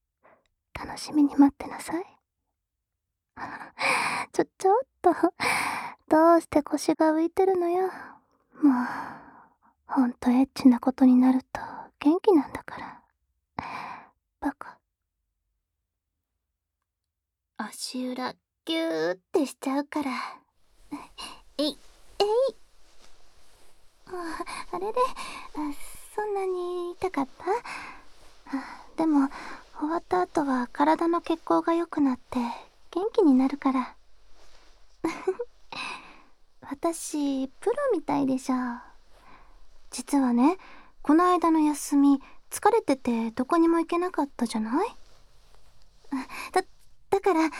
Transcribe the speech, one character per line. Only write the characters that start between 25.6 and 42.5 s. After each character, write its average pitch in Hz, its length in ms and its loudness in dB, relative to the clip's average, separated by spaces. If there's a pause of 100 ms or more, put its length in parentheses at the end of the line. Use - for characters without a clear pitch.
そ 415 80 -4
ん 415 100 -4
な 392 120 -4
に 359 460 -6
痛 370 200 -6
か 277 120 -4
っ 262 40 -8 (100)
た？ - 1200 -8
あ、 262 60 -6 (320)
で 330 100 0
も、 285 240 4 (480)
終 302 120 -4
わ 330 80 -2
っ 349 40 -4
た 359 200 0
後 349 240 0
は 254 260 -2
体 311 360 2
の 339 140 2
血 330 220 -2
行 330 180 2
が 330 120 0
良 339 120 0
く - 160 -2
な 262 140 4
っ - 20 -14
て、 - 220 -8 (520)
元 392 200 -2
気 - 120 2
に 294 100 8
な 262 140 4
る 285 100 -4
か 269 140 0
ら。 254 240 -4 (1080)
<laughs> 330 60 -2 (1500)
私、 277 840 -4
プ - 220 -6
ロ 480 60 0 (180)
み 330 80 0
た 285 160 -2
い 277 80 0
で 262 120 0
し 262 140 -6
ょ。 254 40 2 (1400)
実 - 260 -4
は 254 160 2
ね、 277 240 4 (440)
こ - 120 2
の 339 120 6
間 349 260 4
の 320 80 4
休 302 360 0
み、 277 260 6 (280)
疲 - 220 2